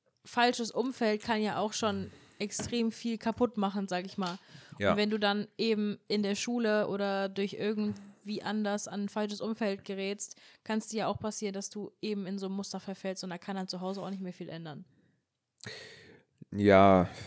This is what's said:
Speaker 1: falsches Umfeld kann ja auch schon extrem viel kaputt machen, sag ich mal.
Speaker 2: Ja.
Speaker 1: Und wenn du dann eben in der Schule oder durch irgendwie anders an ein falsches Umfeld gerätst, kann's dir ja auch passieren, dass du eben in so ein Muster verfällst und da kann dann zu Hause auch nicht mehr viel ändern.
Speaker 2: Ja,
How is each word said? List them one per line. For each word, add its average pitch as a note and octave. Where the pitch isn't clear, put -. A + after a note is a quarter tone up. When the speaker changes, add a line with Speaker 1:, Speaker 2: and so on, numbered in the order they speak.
Speaker 1:
falsches A#3+
Umfeld A3
kann A3
ja G3+
auch G#3
schon G3+
extrem A3+
viel A3+
kaputt A3+
machen, G3
sag F3+
ich -
mal. F#3
Speaker 2:
Ja. G3+
Speaker 1:
Und G3+
wenn G#3
du G#3+
dann G#3
eben G#3+
in G#3
der G3+
Schule G#3+
oder G3
durch G3
irgendwie G#3
anders G#3
an G3+
ein G3+
falsches G#3
Umfeld G#3
gerätst, G3
kann's A3
dir A3
ja F#3
auch G3+
passieren, G#3
dass G3
du -
eben G3+
in G3
so G3
ein F#3+
Muster F#3+
verfällst F#3+
und F#3
da F3
kann G3
dann F#3+
zu F3+
Hause F#3+
auch E3+
nicht G3
mehr F3+
viel E3+
ändern. D#3+
Speaker 2:
Ja, G2